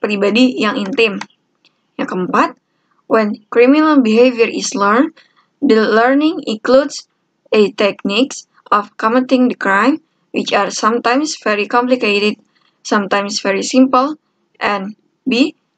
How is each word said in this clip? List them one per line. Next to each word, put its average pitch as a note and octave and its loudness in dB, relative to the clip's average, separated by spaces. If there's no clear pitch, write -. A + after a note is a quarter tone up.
pribadi G#3 2
yang G#3 -2
intim. G#3 -2
Yang - -6
keempat, G#3 0
when G#3+ 0
criminal D4 4
behavior A3+ 2
is - -6
learned, A3 0
the A3 2
learning C#4 2
includes B3+ 0
a G#3+ 2
techniques G#3 -4
of G#3 -2
committing B3+ 0
the F3+ -8
crime, G#3+ 0
which - -4
are G3+ 0
sometimes A#3+ -2
very G#3 -2
complicated, A3 -2
sometimes G3+ -2
very G3 -2
simple, C4 2
and G3+ -6
B, B3+ -2